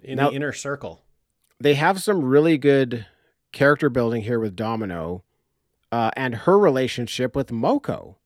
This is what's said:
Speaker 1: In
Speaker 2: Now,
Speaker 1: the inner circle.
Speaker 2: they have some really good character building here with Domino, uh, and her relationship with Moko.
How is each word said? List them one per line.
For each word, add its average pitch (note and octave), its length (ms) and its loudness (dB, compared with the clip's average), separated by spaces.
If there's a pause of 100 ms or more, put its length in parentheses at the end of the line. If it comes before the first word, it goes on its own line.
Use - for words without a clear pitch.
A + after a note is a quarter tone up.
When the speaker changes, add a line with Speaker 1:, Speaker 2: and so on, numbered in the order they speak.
Speaker 1:
In C3+ 140 -10
Speaker 2:
Now, C#3 120 -2
Speaker 1:
the C3 60 -6
inner C#3+ 160 -6
circle. C#3 520 -12 (560)
Speaker 2:
they C#3+ 160 4
have F3+ 260 0
some F#3+ 240 0
really D3 320 4
good C3 480 2 (480)
character C#3+ 360 2
building A#2+ 340 0
here A#2 160 -2
with G#2+ 160 -4
Domino, F#2 680 -6 (680)
uh, A#2 260 0
and B2+ 180 -4
her F3+ 220 4
relationship C3 800 0
with C#3 140 -4
Moko. C3 680 -4 (100)